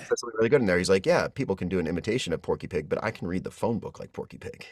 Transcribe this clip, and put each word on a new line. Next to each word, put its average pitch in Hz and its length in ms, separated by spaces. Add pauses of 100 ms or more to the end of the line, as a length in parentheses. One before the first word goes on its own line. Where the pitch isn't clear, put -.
said 117 140
something 120 200
really 113 120
good 135 120
in 110 60
there. 90 100
He's 92 120
like, 95 160
"Yeah, 151 220
people - 280
can 92 120
do 90 120
an 80 80
imitation 90 460
of 73 80
Porky - 260
Pig, 78 220
but - 140
I 110 80
can - 160
read 90 160
the - 80
phone 107 280
book - 200
like - 140
Porky - 240
Pig." - 340